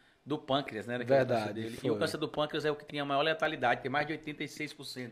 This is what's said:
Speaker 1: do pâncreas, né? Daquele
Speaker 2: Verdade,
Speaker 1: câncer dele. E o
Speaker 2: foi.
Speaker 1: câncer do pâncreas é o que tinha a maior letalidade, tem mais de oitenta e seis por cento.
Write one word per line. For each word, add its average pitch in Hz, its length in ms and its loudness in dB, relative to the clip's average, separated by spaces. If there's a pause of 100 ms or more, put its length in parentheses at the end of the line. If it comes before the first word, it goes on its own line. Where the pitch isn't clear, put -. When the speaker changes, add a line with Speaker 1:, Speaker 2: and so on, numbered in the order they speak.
(260)
Speaker 1:
do 147 120 0
pâncreas, 131 500 0
né? 123 120 -2
Daquele 123 180 6
Speaker 2:
Verdade, 123 240 4
Speaker 1:
câncer 107 120 -4
dele. 113 300 -6
E 127 60 2
o 113 40 2
Speaker 2:
foi. 104 60 0
Speaker 1:
câncer 160 180 0
do 151 120 -2
pâncreas 151 340 -2
é 151 80 2
o 147 60 0
que 147 80 -16
tinha 147 160 -6
a 143 40 -2
maior 143 180 2
letalidade, 127 580 2
tem 127 100 -2
mais 147 160 2
de 160 60 -4
oitenta 151 280 -8
e 147 60 -4
seis 147 240 -6
por 139 140 -14
cento. 123 260 -8